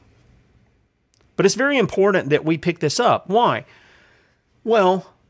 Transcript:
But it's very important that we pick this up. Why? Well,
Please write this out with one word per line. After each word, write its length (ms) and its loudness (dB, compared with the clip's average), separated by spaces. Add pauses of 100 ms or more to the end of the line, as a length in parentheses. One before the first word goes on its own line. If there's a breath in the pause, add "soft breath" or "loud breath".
(1400)
But 80 2
it's 100 2
very 220 0
important 520 0
that 140 0
we 140 -2
pick 220 -6
this 200 -4
up. 300 0
Why? 340 0 (1000 soft breath)
Well, 480 0 (160)